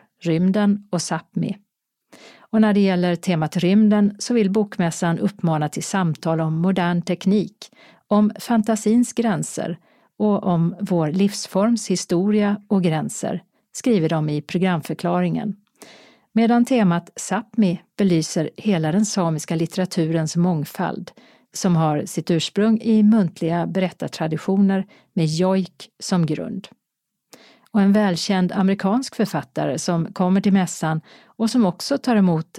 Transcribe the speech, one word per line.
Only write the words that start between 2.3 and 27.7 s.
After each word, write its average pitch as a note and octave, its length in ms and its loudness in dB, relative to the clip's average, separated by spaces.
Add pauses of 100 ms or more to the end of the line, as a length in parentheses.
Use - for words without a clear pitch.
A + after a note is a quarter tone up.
Och - 220 -2
när G#3+ 140 4
det G#3 60 4
gäller F3+ 360 2
temat E3 400 -2
rymden G3+ 600 4
så - 160 -4
vill G#3 160 2
bokmässan F3+ 680 -2
uppmana D#3+ 500 -2
till E3+ 140 -8
samtal E3 580 -2
om D#3+ 140 -2
modern F3 480 0
teknik, F#3+ 540 -2 (520)
om G#3 320 2
fantasins A3+ 720 0
gränser E3+ 680 -4 (400)
och G#3 240 2
om E3+ 380 0
vår E3+ 300 0
livsforms G3+ 800 0
historia G3+ 800 0
och G3 140 2
gränser, D#3 600 -4 (300)
skriver F#3+ 360 2
de D#3 220 0
i D3 120 -4
programförklaringen. F3 1120 -2 (760)
Medan A#3 320 4
temat F#3 520 2
Sápmi F#3+ 600 -2 (200)
belyser E3+ 580 0
hela D#3+ 360 0
den G#3 140 2
samiska E3 500 -2
litteraturens E3 800 -2
mångfald, E3+ 760 -2 (420)
som F3+ 240 0
har D3+ 300 0
sitt - 240 -6
ursprung G#3 500 0
i A3 220 2
muntliga E3+ 640 2
berättartraditioner F#3+ 1200 -2 (260)
med D#3+ 140 0
jojk F3+ 640 -2 (140)
som F3 240 0
grund. - 420 -8 (1000)